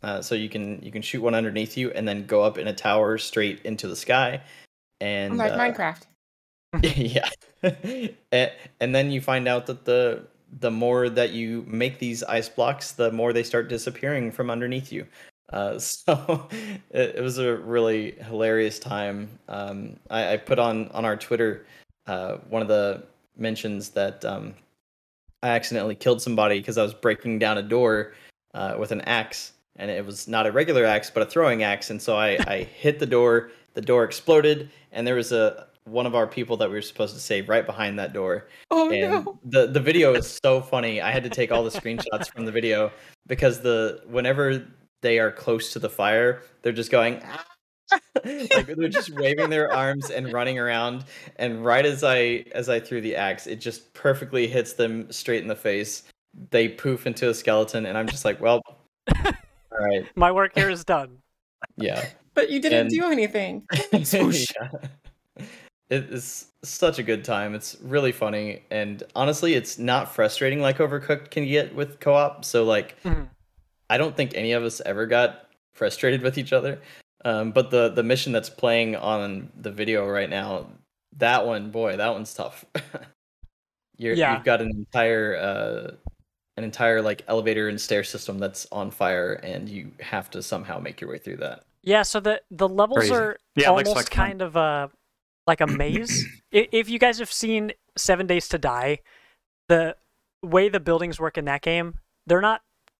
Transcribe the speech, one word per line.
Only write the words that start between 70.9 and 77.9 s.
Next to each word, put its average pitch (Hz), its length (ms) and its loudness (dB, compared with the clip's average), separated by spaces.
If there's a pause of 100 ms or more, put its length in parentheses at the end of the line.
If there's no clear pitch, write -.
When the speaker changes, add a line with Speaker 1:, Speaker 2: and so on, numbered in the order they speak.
Speaker 1:
can 147 140 -2
get 143 280 0
with 143 240 -6
co-op. 143 460 2
So, 117 200 2
like, 107 380 0
Speaker 3:
Mm-hmm. - 220 -2 (640)
Speaker 1:
I 117 100 4
don't 147 180 0
think 135 200 -2
any 113 160 -2
of 117 100 2
us 117 240 -6
ever 101 200 -2
got 120 420 2 (260)
frustrated 127 480 0
with 131 160 0
each 135 140 -4
other. 139 260 0 (460)
Um, 110 260 0
but 123 220 2
the, 117 160 6
the 117 160 2